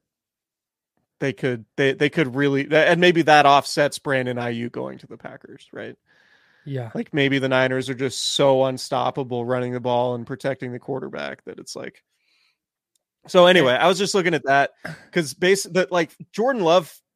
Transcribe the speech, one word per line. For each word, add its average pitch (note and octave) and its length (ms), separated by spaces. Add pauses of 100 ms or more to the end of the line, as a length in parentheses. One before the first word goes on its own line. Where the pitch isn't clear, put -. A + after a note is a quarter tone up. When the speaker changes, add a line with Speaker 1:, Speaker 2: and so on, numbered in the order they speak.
(1200)
Speaker 1:
they C#3 140
could, B2 320 (120)
they, C#3 160
they D3 160
could C3+ 280
really, C#3 340
and D#3 300
maybe E3+ 220
that D3 240
offsets C#3+ 520
Brandon B2+ 380
Ayuk A#2+ 360
going B2+ 260
to C3 100
the A2+ 100
Packers, - 540
right? A2+ 240 (680)
Speaker 2:
Yeah. B2 280
Speaker 1:
Like, - 200
maybe C#3 240
the C3 100
Niners C3 400
are C3+ 60
just B2 260
so C3+ 440
unstoppable B2+ 840
running B2 260
the B2 80
ball B2 340
and A#2 120
protecting C3 460
the B2 60
quarterback - 640
that - 140
it's - 160
like, - 280 (1300)
so F3+ 180
anyway, E3+ 260
Speaker 2:
Yeah. B2+ 120
Speaker 1:
I E3+ 40
was F#3 100
just G3 160
looking F3 200
at B2 100
that C#3 280 (380)
'cause D3+ 240
base-, F#3+ 300
that, F3 260
like, F3 240 (180)
Jordan A#3 300
Love E3+ 320 (220)